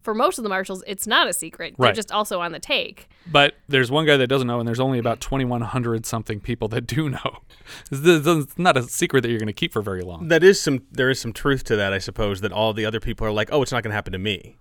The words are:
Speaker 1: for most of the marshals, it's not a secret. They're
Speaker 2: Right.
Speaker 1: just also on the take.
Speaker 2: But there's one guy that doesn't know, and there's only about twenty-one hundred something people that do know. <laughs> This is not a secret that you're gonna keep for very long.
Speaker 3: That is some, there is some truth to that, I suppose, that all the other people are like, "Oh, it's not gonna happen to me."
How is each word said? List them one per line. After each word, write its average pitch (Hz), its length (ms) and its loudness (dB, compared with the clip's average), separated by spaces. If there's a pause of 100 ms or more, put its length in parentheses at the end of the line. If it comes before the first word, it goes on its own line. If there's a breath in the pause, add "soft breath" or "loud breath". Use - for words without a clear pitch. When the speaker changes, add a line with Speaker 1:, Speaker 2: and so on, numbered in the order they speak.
Speaker 1:
for 220 120 -4
most 220 260 0
of 233 40 -8
the 214 60 -4
marshals, 190 380 -4
it's 196 180 -8
not 262 220 2
a - 60 -4
secret. - 440 -10
They're - 120 6
Speaker 2:
Right. 202 60 0
Speaker 1:
just 214 160 -6
also 208 300 -2
on 170 120 -4
the - 60 -12
take. - 500 -4 (200 soft breath)
Speaker 2:
But 143 260 6 (120)
there's 131 240 2
one 156 140 2
guy 147 120 6
that 127 100 4
doesn't 131 200 2
know, 120 120 -2
and 117 80 -2
there's 117 120 -2
only 131 180 2
about 117 220 -2
twenty-one 123 420 -2
hundred 113 440 -2
something 110 340 -6
people 117 300 -4
that 117 180 -4
do 151 220 -2
know. - 340 -6
<laughs> - 480 -18
This 147 340 4
is 160 320 0
not 170 200 4
a 131 60 0
secret - 380 0
that 117 80 -2
you're 117 100 0
gonna 107 140 -4
keep - 200 -4
for 110 80 -2
very 95 200 -4
long. 92 280 -10
Speaker 3:
That 160 140 6
is 190 160 8
some, 139 320 -2
there 131 180 0
is 131 100 0
some 113 140 -8
truth 135 320 0
to 117 100 0
that, 101 180 2
I 98 60 0
suppose, 101 420 -4
that 101 120 -4
all 107 200 2
the 107 120 -2
other 110 160 -4
people 113 260 -4
are 107 40 -2
like, 107 200 -2
"Oh, 147 100 2
it's 127 120 -2
not 120 100 -2
gonna 107 100 -6
happen 101 200 -6
to 92 60 -6
me." 98 420 -6